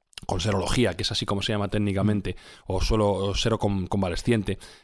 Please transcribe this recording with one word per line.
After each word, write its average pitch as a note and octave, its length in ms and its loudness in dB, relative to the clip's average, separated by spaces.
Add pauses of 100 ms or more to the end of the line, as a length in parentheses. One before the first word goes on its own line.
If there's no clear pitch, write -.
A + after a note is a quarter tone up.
(260)
con F2+ 140 -2
serología, G2 540 0
que F#2+ 100 -4
es - 80 -4
así A2 120 -4
como G2 180 -2
se - 100 -2
llama G2+ 160 -2
técnicamente, G2+ 680 0 (320)
o F#2 160 0
solo, G#2+ 300 4
o G2 240 -2
sero A2 220 2
con-, G2 280 0
convalesciente, G2 720 0 (260)